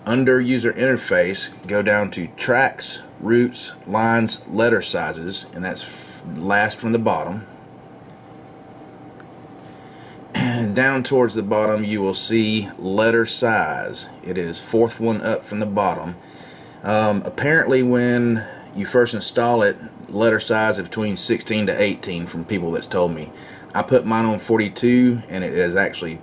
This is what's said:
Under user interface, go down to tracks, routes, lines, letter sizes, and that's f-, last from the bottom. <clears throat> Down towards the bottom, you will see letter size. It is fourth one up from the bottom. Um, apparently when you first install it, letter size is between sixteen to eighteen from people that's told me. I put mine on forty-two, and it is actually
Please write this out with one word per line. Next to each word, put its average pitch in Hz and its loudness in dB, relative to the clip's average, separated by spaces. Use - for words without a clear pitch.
Under 127 4
user 123 0
interface, 98 0
go 101 0
down 104 2
to 87 -6
tracks, - 0
routes, 120 2
lines, 113 0
letter 110 2
sizes, 82 -6
and 87 -8
that's 87 -8
f-, - -14
last 101 0
from 113 -4
the 117 2
bottom. 95 -2
<clears throat> 120 0
Down 131 2
towards 123 4
the 110 -2
bottom, 107 2
you 104 0
will 95 2
see 107 2
letter 110 2
size. 80 -2
It 90 -6
is 85 -6
fourth 117 2
one 113 -2
up 107 -2
from 104 -6
the 107 -2
bottom. 90 -2
Um, 104 2
apparently 135 2
when 120 2
you 98 -4
first 120 2
install 117 0
it, 101 2
letter 107 2
size 110 0
is 90 -6
between 107 -4
sixteen 107 0
to 87 -2
eighteen 90 -2
from 85 -8
people 87 -4
that's - -6
told 87 0
me. 76 -10
I 104 0
put 131 2
mine 113 0
on 110 0
forty-two, 120 4
and 92 -6
it 69 -4
is 87 2
actually 85 -2